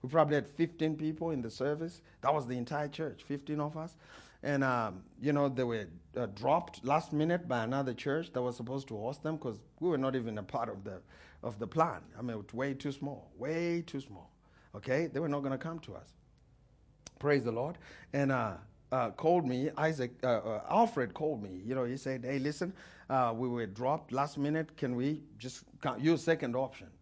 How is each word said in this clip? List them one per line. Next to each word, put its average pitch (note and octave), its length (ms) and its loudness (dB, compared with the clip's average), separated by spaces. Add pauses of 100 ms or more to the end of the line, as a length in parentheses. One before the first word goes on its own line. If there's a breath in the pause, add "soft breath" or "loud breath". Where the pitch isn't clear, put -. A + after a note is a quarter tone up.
We B2+ 80 -6
probably D3 240 6
had C#3+ 140 2
fifteen D#3+ 500 0
people D#3 320 -2
in C3+ 140 -2
the A2+ 80 -4
service. D#3 500 -2 (200 loud breath)
That C3+ 120 4
was C#3+ 140 0
the B2 100 -2
entire D3 300 -2
church, D#3 360 -6
fifteen C#3+ 360 -4
of D3+ 180 -2
us. D#3+ 180 -10 (460 loud breath)
And, C#3 220 2
um, A2+ 400 2 (180)
you C#3+ 120 2
know, C#3+ 160 4
they C3 140 0
were, A2+ 220 0 (300)
uh, A#2+ 100 0
dropped B2+ 580 0
last D3+ 300 2
minute E3+ 340 2
by A#2+ 160 2
another C3 300 0
church D3+ 400 -2
that B2+ 80 0
was B2 160 -2
supposed C3 300 -6
to A2 100 -8
host A#2+ 240 -6
them, D#3 160 -2
'cause A#2 220 -6 (200)
we E3 80 0
were D#3+ 120 2
not C3+ 160 2
even A2+ 240 -2
a G2+ 40 -8
part A#2 240 -2
of G2 160 -8
the, F#2+ 160 -8 (440 loud breath)
of A2+ 160 -6
the G2+ 80 -4
plan. D#3+ 340 2 (160)
I A#2 60 -8
mean, B2 80 -4
it G#2+ 120 -6
was - 120 -16
way C3+ 180 0
too C#3 180 -4
small, C#3 460 -8
way E3+ 460 0
too C#3 180 -8
small. F#2+ 300 -16 (460 soft breath)
Okay? C3+ 300 0
They C3+ 120 -2
were D#3+ 100 0
not C#3+ 140 -2
gonna C3+ 140 0
come D#3+ 220 -6
to G#2+ 160 -12
us. - 180 -16 (1040)
Praise C#3+ 240 4
the A#2 80 0
Lord. C3 260 -2 (360 loud breath)
And, C#3 180 4
uh, A#2 220 2 (380)
uh, B2 200 2
called E3 340 4
me, B2+ 320 0
Isaac, C#3 340 0 (120)
uh, B2+ 40 2
uh, A2 420 2
Alfred D3+ 440 4
called D3+ 300 -2
me. F#2 220 -8
You B2+ 100 -2
know, C3 80 2
he B2 140 -2
said, C3+ 260 -4
"Hey, C3+ 160 0
listen, D3+ 320 0 (380 loud breath)
uh, B2+ 260 4
we B2 140 0
were A#2+ 160 0
dropped B2 480 0
last C#3+ 240 0
minute. D#3 400 0
Can B2 180 0
we C#3+ 280 0 (140)
just B2 280 -10 (160)
co-, B2+ 160 0
you're D3+ 200 6
second D3+ 380 2
option. B2+ 320 -2 (140)